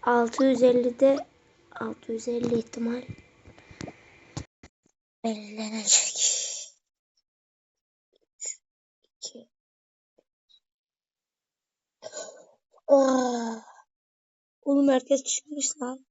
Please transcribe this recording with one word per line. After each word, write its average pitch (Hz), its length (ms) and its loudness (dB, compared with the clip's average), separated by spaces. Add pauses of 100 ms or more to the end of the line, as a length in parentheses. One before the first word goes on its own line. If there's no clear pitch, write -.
Altı 240 440 2
yüz 247 180 4
elli 247 360 4
de, 277 280 4 (440)
altı - 400 -10
yüz 226 160 -6
elli 240 300 -2
ihtimal 233 460 -6 (2250)
belirlenecek. 214 920 -2 (2000)
Üç, - 460 -14 (440)
iki. - 460 -20 (3500)
Aa. 254 680 2 (1040)
Oğlum 277 280 4
herkes 269 340 2
çıkmış - 580 -6
lan. 262 300 -10